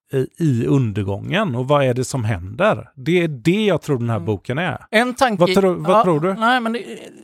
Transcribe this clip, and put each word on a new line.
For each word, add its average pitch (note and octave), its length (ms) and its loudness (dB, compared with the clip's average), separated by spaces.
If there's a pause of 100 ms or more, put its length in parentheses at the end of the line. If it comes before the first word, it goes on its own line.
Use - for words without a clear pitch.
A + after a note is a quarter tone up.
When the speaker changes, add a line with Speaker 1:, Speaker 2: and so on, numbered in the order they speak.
(120)
Speaker 1:
eh, C3 120 0 (140)
i C#3 280 0
undergången A#2 880 -2
och B2+ 140 -4
vad C#3+ 160 2
är B2 100 2
det B2+ 100 -2
som B2 200 -4
händer? G#2+ 720 -2
Det D#3+ 260 0
är E3+ 60 0
det D#3+ 360 0
jag F3 180 2
tror C#3 160 0
den A#2 120 -2
här A2+ 60 0
Speaker 2:
Mm. F2+ 100 -6
Speaker 1:
boken A2 320 -4
är. E3 320 -6
Speaker 2:
En A#3+ 240 2
tanke A3 260 0
Speaker 1:
Vad F3 140 4
tror, F#3+ 200 4
vad E3+ 240 2
Speaker 2:
ja, A#3 60 6
Speaker 1:
tror D#3+ 160 2
du? F#3 140 0
Speaker 2:
nej, A#3 260 2
men A3+ 120 -2
det, A#3 120 -6 (400)